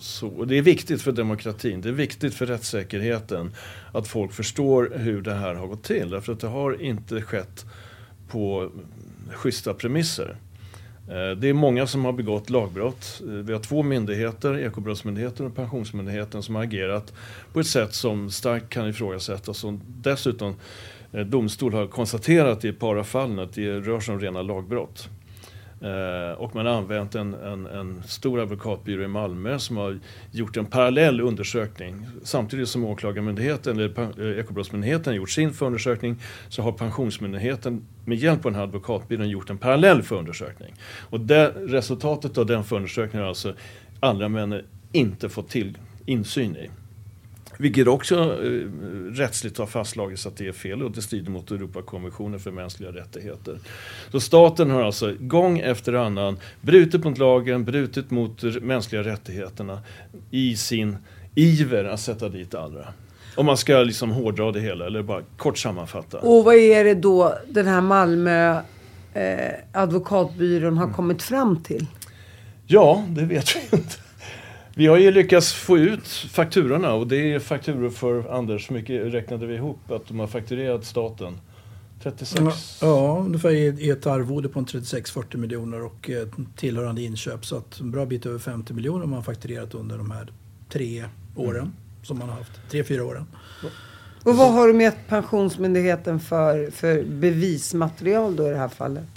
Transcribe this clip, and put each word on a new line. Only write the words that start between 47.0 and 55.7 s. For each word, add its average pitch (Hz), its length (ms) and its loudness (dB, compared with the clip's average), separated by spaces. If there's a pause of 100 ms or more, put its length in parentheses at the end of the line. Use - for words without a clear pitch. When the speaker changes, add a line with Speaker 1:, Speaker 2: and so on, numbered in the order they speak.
Speaker 1:
Vilket 135 300 4
också, 131 260 4 (300)
eh, 120 240 -2 (440)
rättsligt 120 460 -4
har 110 80 -4
fastslagits 104 600 -6
att 98 100 -10
det 101 120 -8
är 92 40 -8
fel 95 300 -8
och 123 80 -4
det 107 120 -10
strider 98 280 -8
mot 90 200 -10
Europakonventionen 95 920 -10
för 98 100 -12
mänskliga 90 420 -12
rättigheter. 87 680 -14 (540)
Så 131 80 0
staten 165 500 8
har 131 120 4
alltså 104 380 -2
gång 170 380 4
efter 120 340 -2